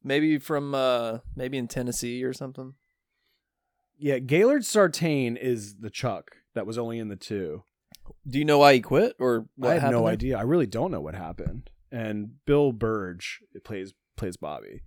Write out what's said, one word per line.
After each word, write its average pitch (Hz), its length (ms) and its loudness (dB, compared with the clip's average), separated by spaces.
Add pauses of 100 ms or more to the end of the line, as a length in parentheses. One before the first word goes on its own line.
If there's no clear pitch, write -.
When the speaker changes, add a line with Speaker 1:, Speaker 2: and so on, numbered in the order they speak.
Speaker 1:
maybe 151 340 0
from, 143 360 -4
uh, 120 440 0 (160)
maybe 131 220 -6
in 120 100 -4
Tennessee 123 560 -6
or 127 120 -4
something. 131 400 -14 (1200)
Speaker 2:
Yeah, 143 200 0
Gaylord 202 480 4
Sartain 151 720 2
is 110 380 -4
the 107 140 -10
Chuck 101 420 -6 (220)
that 104 120 -6
was 113 100 -8
only 117 220 -6
in 110 100 -8
the 101 80 -10
two. 95 480 -8 (640)
Speaker 1:
Do 131 100 -2
you 151 60 2
know 147 140 6
why 143 160 12
he 123 60 6
quit 175 380 2
or 120 280 2 (100)
what 123 140 0
Speaker 2:
I 127 40 6
have 123 80 2
Speaker 1:
happened 123 160 4
Speaker 2:
no 113 60 4
Speaker 1:
there? 110 80 2
Speaker 2:
idea. 113 260 -2
I 101 40 -4
really 143 240 2
don't 117 240 -4
know 101 100 -6
what 78 140 -8
happened. 90 560 -10 (200)
And 110 540 -8
Bill 143 280 4
Burge 101 680 -6 (240)
plays, 98 300 -10 (220)
plays 92 200 -6
Bobby. 60 500 -12